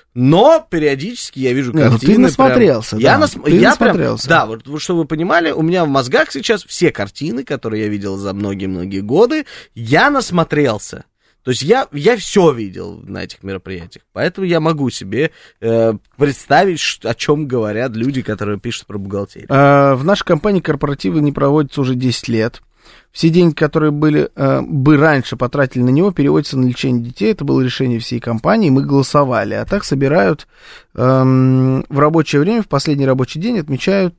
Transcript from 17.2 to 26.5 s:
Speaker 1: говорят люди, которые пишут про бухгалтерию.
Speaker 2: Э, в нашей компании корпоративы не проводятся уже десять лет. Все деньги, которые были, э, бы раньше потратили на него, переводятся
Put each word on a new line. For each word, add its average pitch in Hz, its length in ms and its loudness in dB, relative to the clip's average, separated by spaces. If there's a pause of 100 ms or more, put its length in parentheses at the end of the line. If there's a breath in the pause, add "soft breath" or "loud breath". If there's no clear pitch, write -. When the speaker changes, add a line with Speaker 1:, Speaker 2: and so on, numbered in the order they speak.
Speaker 1:
говорят 113 500 -4
люди, 131 240 -4
которые 104 380 -6
пишут - 280 -10
про 104 100 -10
бухгалтерию. 98 520 -10
Speaker 2:
Э, 139 460 4
в 131 100 -4
нашей 196 200 0
компании 180 360 0
корпоративы 151 600 -4
не 147 120 2
проводятся 143 480 0
уже 131 140 -2
десять 127 340 -2
лет. 113 320 -2 (500 soft breath)
Все - 180 0
деньги, 170 260 4
которые 151 360 0
были, 151 440 0
э, 135 260 0
бы 139 360 2
раньше 139 400 2
потратили 127 440 -2
на 123 80 2
него, 170 220 2
переводятся 147 460 0